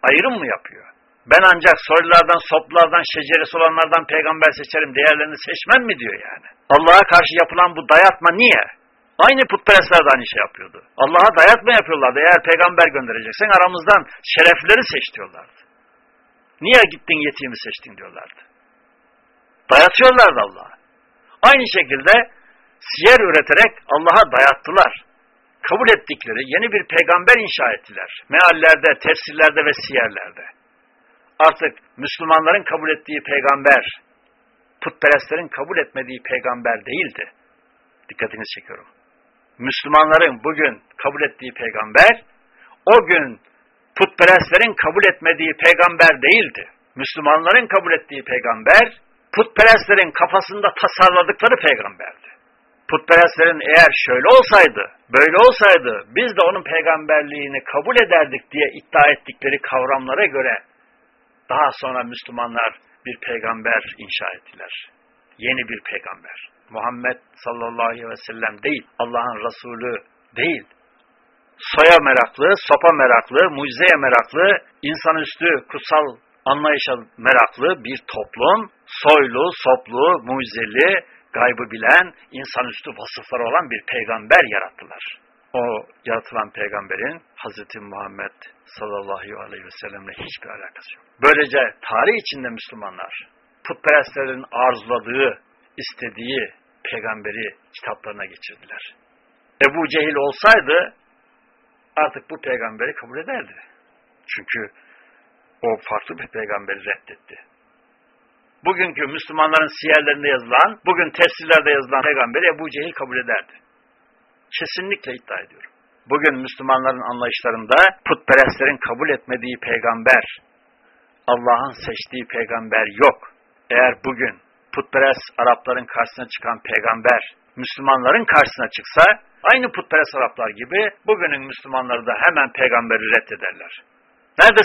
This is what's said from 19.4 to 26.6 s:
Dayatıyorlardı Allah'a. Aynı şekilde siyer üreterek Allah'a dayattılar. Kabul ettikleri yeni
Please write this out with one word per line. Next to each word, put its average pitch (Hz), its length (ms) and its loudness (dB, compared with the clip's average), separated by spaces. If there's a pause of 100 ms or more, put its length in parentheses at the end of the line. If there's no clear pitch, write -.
Dayatıyorlardı 180 760 6
Allah'a. 92 280 -18 (720)
Aynı 269 160 4 (120)
şekilde 139 360 0 (800)
siyer 226 360 6
üreterek 156 440 2 (220)
Allah'a 165 300 4 (120)
dayattılar. 139 560 2 (760)
Kabul 233 280 0
ettikleri 117 460 -8 (120)
yeni 214 180 -2